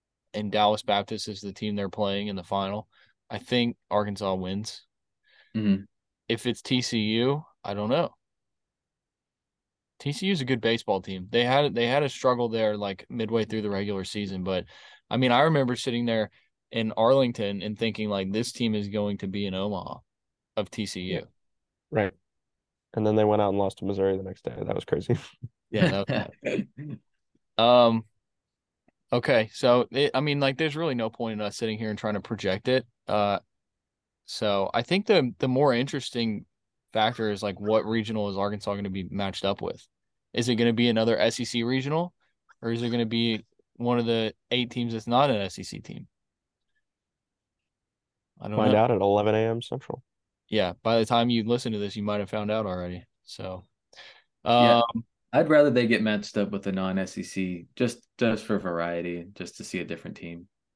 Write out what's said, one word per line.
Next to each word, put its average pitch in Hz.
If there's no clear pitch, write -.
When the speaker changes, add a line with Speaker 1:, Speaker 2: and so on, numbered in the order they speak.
Speaker 1:
and 104
Dallas 104
Baptist 101
is 104
the 101
team 107
they're 101
playing 101
in 98
the 90
final, 98
I 104
think 120
Arkansas 101
wins. 95
Speaker 2:
Mm-hmm. 101
Speaker 1:
If 113
it's 123
T 127
C 117
U, 117
I 101
don't 104
know. 151
T 143
C 185
U 196
is 165
a 131
good 127
baseball 113
team. 95
They 120
had, 135
they 120
had 135
a 139
struggle 123
there, 110
like, 101
midway 113
through 107
the 104
regular 98
season, 95
but, 92
I -
mean, 127
I 123
remember 139
sitting 120
there 113
in 110
Arlington 117
and 107
thinking, 110
like, 98
"This 110
team 113
is 104
going 101
to 98
be 101
in 92
Omaha 95
of 104
T 107
C 95
U." 92
Speaker 3:
Yeah. 80
Right. 98
And 107
then 107
they 107
went 107
out 101
and 98
lost 98
to 98
Missouri 98
the 95
next 95
day. -
That -
was -
crazy. -
<laughs> -
Speaker 1:
Yeah, 101
that 117
was -
Speaker 2:
<laughs> 147
Speaker 1:
bad. 113
Um, 120
okay, 117
so, 123
it, 139
I 131
mean, 143
like, 135
there's 151
really 160
no 113
point 110
in 104
us 101
sitting 110
here 110
and 107
trying 107
to 101
project 104
it. 127
Uh, 104
so 101
I 117
think 190
the, 143
the 135
more 131
interesting 120
factor 110
is, 101
like, 98
what 104
regional 110
is 98
Arkansas 101
gonna 101
be 92
matched 98
up 98
with? -
Is 120
it 120
gonna 117
be 120
another 113
S 110
E 123
C 117
regional, 139
or 117
is 117
it 120
gonna 117
be 113
one 120
of 117
the 113
eight 123
teams 120
that's 110
not 120
an 113
S 98
E 98
C -
team? -
I -
don't 104
Speaker 3:
Find 107
Speaker 1:
know. 107
Speaker 3:
out 120
at 104
eleven 104
A 110
M 113
Central. -
Speaker 1:
Yeah, 95
by 113
the 113
time 120
you 113
listen 120
to 104
this, 101
you 104
might 104
have 98
found 104
out 110
already. 90
So, 92
Speaker 2:
Yeah, 120
Speaker 1:
um, 120
Speaker 2:
I'd 151
rather 147
they 120
get 110
matched 107
up 101
with 98
a 98
non-S 95
E 95
C 90
just, -
just 110
for 104
variety, 87
just -
to 90
see 90
a 82
different 82
team. 85